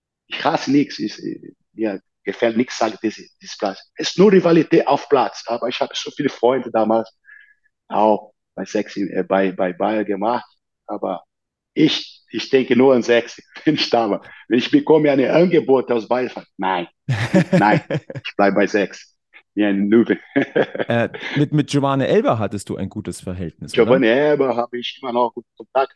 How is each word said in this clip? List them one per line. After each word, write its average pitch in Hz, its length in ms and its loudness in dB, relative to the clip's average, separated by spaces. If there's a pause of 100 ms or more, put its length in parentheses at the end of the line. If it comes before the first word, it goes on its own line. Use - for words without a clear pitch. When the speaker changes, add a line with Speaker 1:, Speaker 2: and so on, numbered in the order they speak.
(280)
Speaker 1:
Ich - 160 -10
hasse 143 280 -2
nichts, 143 260 0
ich, 107 220 -8 (520)
mir 104 280 -6 (240)
gefällt 113 320 -2
nichts, 123 220 -4
sage 110 240 -2
diese, 104 200 -6 (180)
dieses - 180 -18
Platz. 98 220 -6 (160)
Es - 140 -6
ist - 80 -10
nur 196 140 6
Rivalität 170 540 4
auf 143 220 -2
Platz, 123 380 0
aber 117 220 -4
ich 127 120 -6
habe 127 140 -4
so - 160 -10
viele 143 180 -4
Freunde 120 440 0
damals 110 380 0 (800)
auch 107 460 0 (200)
bei 95 100 -8
Sechs, - 320 -6
äh, 95 320 -4
bei, 95 240 0
bei 92 200 -4
Bayern 104 320 -2
gemacht, 104 420 -4 (400)
aber 101 380 -8 (500)
ich - 500 -2 (120)
Ich - 140 -8
denke 131 260 2
nur 131 180 6
an 120 80 2
sechs, 117 380 0 (140)
<laughs> - 100 -20
wenn 156 120 2
ich - 120 -2
da 117 220 2
war. 98 100 -2 (280)
Wenn 113 100 2
ich 117 120 -2
bekomme 147 400 4
eine 135 220 2
Angebot 147 580 2
aus 117 160 -2
Bayern, 123 220 -2
sage - 180 -14
ich, - 120 -20
„Nein, 92 280 -4 (640)
nein, 151 360 4
Speaker 2:
<laughs> - 0 -
Speaker 1:
ich - 480 -10
bleibe 101 200 2
bei 98 100 2
sechs.“ - 500 -4 (380)
Wie 104 100 0
eine 101 240 0
Löwe. 107 300 4 (160)
<laughs> - 540 -2
Speaker 2:
Äh, 117 200 0 (280)
mit, 147 160 0
mit 151 180 0
Giovanni 139 340 0
Elber 202 340 2
hattest 101 300 -6
du 101 80 -6
ein 95 120 -8
gutes 92 320 -10
Verhältnis, 90 520 -12
oder? 117 120 4
Speaker 1:
Giovanni 127 220 4
Elber 135 480 2
habe 120 240 -6
ich - 220 -12
immer 117 120 -8
noch 120 220 0
guten 117 220 -14
Kontakt. 131 400 -6